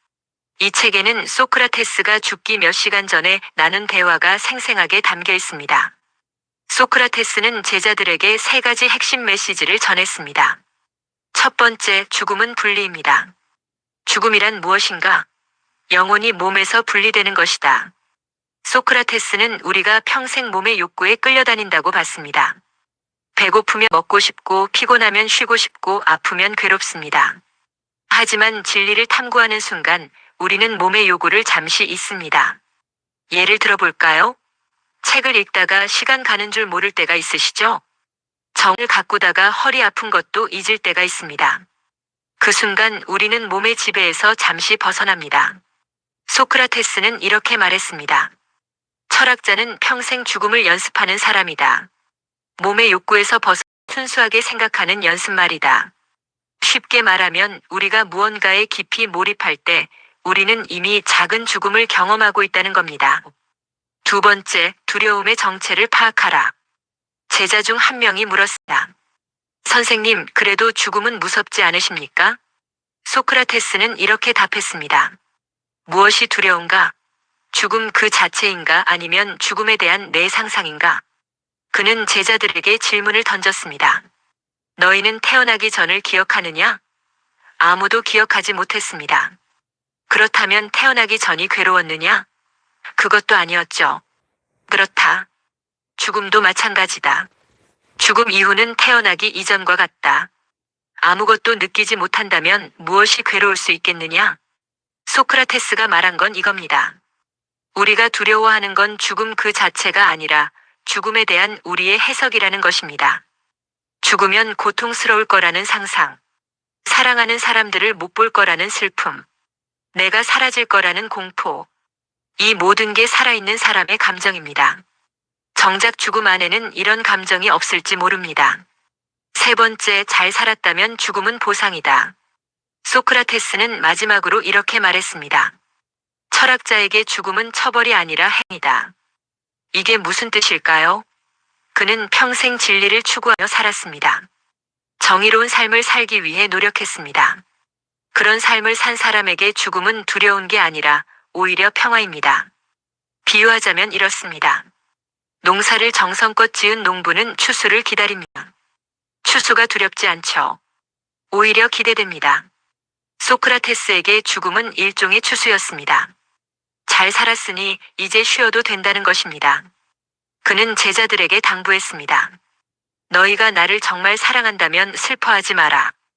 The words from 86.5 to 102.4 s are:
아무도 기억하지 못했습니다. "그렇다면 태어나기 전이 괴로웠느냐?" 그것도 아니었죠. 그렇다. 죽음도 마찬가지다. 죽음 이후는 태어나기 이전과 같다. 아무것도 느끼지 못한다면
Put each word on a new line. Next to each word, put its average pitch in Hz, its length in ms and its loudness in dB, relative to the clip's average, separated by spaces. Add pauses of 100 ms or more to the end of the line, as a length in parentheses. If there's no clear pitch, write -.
아무도 190 440 2
기억하지 208 520 2
못했습니다. 156 800 -4 (760)
"그렇다면 208 600 0
태어나기 233 480 2
전이 175 300 -2
괴로웠느냐?" 180 800 0 (720)
그것도 208 400 2
아니었죠. 165 640 0 (720)
그렇다. 190 580 0 (680)
죽음도 208 440 0
마찬가지다. 185 880 0 (720)
죽음 220 320 2
이후는 196 460 2
태어나기 214 520 2
이전과 190 480 0
같다. 160 540 0 (680)
아무것도 214 560 2
느끼지 202 400 -2
못한다면 185 800 0